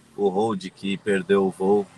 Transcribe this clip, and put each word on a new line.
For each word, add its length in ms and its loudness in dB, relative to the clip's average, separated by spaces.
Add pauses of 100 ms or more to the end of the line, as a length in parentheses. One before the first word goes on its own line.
(140)
o 140 0
Hold, 440 -2
que 260 -6
perdeu 480 0
o 40 -2
voo 360 0 (120)